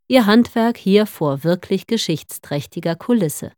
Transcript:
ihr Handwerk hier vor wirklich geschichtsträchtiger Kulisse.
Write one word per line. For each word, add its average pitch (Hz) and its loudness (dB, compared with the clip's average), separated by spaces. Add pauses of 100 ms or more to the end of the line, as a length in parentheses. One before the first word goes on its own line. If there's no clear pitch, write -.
ihr 247 4
Handwerk 233 2
hier 208 2
vor 139 -4
wirklich 180 -2
geschichtsträchtiger 165 -6
Kulisse. 196 -2